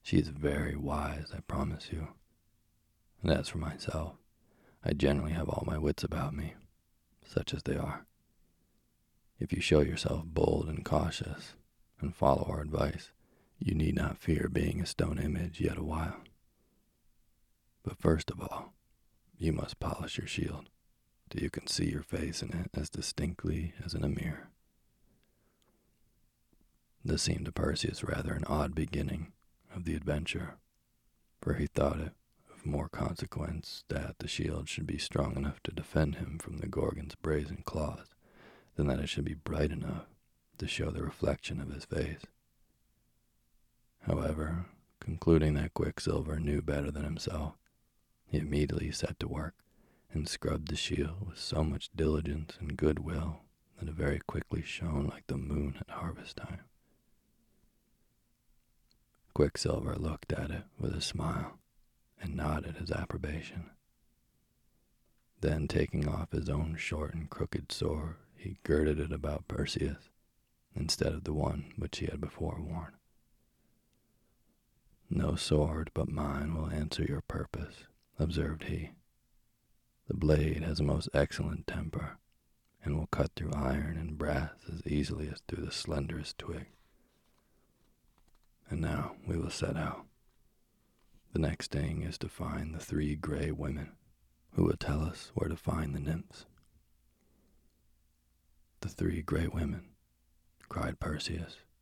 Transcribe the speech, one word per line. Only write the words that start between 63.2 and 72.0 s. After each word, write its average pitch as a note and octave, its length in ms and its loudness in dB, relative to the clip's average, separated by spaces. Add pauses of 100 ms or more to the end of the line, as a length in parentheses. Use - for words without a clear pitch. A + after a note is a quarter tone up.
Then, D2+ 280 2
taking D2 400 2
off - 240 -2
his D2 180 0
own D#2 260 0
short D2+ 400 -4
and D#2+ 140 -6
crooked - 420 -4
sword, D#2 460 -2 (180)
he - 280 -8
girded D2+ 360 4
it D#2+ 120 -2
about D2 360 -4
Perseus - 600 -2 (680)
instead - 380 0
of D2+ 100 -6
the D#2 100 -2
one D2+ 440 0
which D2+ 220 -4
he - 60 -2